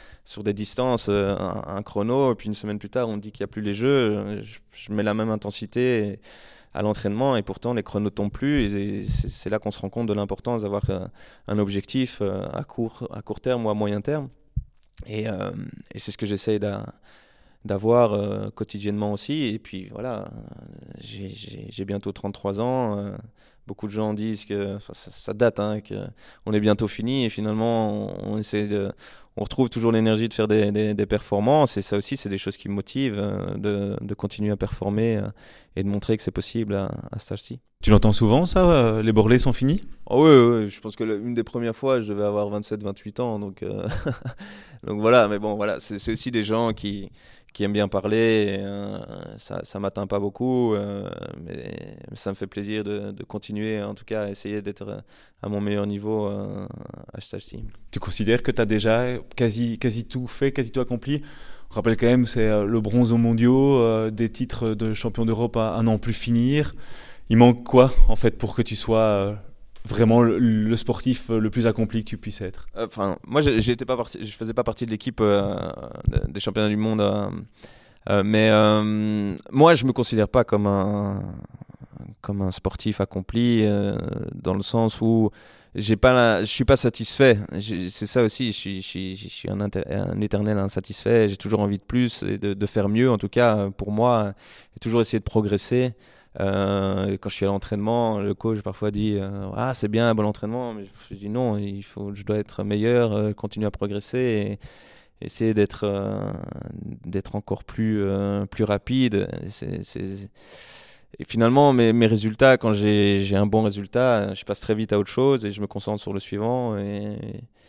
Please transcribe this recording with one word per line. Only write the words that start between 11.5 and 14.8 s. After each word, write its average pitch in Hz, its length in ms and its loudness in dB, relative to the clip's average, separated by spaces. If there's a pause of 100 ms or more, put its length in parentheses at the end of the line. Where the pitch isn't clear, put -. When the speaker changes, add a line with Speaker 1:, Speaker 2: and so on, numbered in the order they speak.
Speaker 1:
objectif, 104 640 -2
euh, 98 320 -4
à - 100 -6
court, 113 480 -8
à 107 120 -12
court - 160 -10
terme 120 260 -2
ou 107 60 0
à - 20 0
moyen 104 280 -2
terme. 143 280 -4 (760)